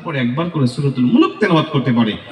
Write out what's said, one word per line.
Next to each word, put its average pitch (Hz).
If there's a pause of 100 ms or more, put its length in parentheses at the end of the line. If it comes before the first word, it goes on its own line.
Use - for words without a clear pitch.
পর 165
একবার 131
করে 143
সূরাতুল 131
মুলুক 294
তেলাওয়াত 170
করতে 127
পারে, 113 (200)